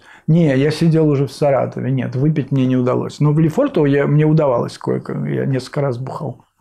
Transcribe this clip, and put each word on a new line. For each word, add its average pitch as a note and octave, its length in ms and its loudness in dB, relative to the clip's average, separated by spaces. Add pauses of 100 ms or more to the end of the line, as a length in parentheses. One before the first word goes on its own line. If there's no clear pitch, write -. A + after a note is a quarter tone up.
(260)
Не, D#3 320 4
я C#3+ 140 2
сидел D#3+ 360 2
уже C#3 200 2
в - 40 -12
Саратове. B2+ 600 -2
Нет, B2 240 -4
выпить D3 360 0
мне C3 140 2
не B2+ 120 0
удалось. B2 420 -2
Но D3 140 2
в D3+ 60 2
Лефортово D#3+ 460 2
я, C#3+ 220 2
мне D3 180 4
удавалось C3+ 540 2
кое-как. C3 480 -6
Я C#3+ 180 -4
несколько C3+ 360 -4
раз C3 180 -4
бухал. C3 460 -12 (160)